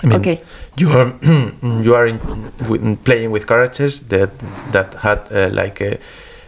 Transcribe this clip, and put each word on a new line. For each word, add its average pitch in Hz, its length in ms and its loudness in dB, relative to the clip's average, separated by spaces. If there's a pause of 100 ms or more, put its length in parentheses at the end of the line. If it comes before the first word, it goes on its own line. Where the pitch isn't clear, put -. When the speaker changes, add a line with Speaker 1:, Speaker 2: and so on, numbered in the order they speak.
Speaker 1:
I 156 60 2
mean, 110 140 4
Speaker 2:
Okay. 165 200 -2 (360)
Speaker 1:
you 160 140 2
are, 127 300 4
<clears throat> 120 600 2
you 113 100 6
are 120 140 4
in, 113 120 -4 (500)
with, 110 340 -2
playing 113 280 0
with 107 160 -2
characters 127 600 0
that, 98 240 0 (400)
that 98 240 -2
had, 104 360 -2
uh, 98 200 0
like 101 300 -4
a, 101 180 -4 (480)